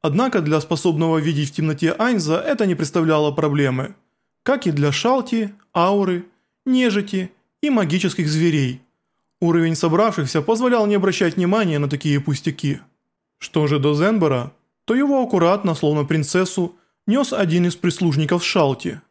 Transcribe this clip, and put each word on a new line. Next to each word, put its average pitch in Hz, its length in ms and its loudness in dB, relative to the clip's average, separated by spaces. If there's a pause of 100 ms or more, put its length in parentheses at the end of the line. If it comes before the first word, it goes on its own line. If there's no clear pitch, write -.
Однако 202 400 0
для 151 200 0
способного 160 580 0
видеть 147 320 -2
в - 40 -20
темноте 160 380 0
Айнза 196 440 0
это 226 300 -2
не 180 80 0
представляло 156 560 0
проблемы, 143 640 -2 (480)
как 269 240 0
и 175 40 2
для 143 220 0
Шалти, 233 640 -2 (200)
Ауры, 180 500 0 (420)
Нежити 202 640 0 (320)
и 294 80 0
магических 180 580 0
зверей. 151 540 0 (580)
Уровень 165 340 2
собравшихся 165 680 0
позволял 226 440 0
не 208 100 2
обращать 185 400 0
внимания 180 420 0
на 143 100 -2
такие 143 320 0
пустяки. 143 600 -4 (580)
Что - 280 -2
же 147 120 0
до 147 160 2
Зенбера, 151 580 0 (320)
то 226 100 -2
его 277 280 2
аккуратно, 190 520 2
словно 147 300 0
принцессу, 170 720 -2 (300)
нёс 247 260 0
один 175 340 2
из 175 100 -2
прислужников 165 680 0
Шалти. 151 560 0 (100)